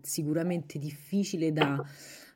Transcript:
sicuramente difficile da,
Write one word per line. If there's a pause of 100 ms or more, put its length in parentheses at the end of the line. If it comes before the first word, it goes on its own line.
sicuramente
difficile
da, (520)